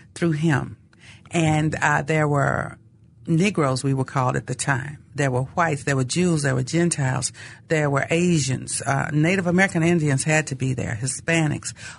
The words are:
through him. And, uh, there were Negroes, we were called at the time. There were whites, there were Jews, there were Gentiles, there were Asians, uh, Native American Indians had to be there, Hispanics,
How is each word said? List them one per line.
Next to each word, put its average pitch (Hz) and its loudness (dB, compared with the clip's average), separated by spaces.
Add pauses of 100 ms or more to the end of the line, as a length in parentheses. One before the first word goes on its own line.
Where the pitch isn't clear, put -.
(140)
through 170 0
him. 143 0 (540)
And, 156 2
uh, 151 2
there 151 0
were 139 0 (500)
Negroes, 160 2
we 135 0
were 131 -2
called 131 0
at 131 -4
the 131 -6
time. 139 -4 (160)
There 143 0
were 127 0 (100)
whites, 165 0
there 139 0
were 131 2
Jews, 165 0
there 135 0
were 131 0
Gentiles, 135 0 (360)
there 151 0
were 139 0
Asians, 160 0
uh, 135 0
Native 170 2
American 175 2
Indians 151 2
had 156 2
to 135 -6
be 131 -2
there, 117 -4
Hispanics, 147 -2 (260)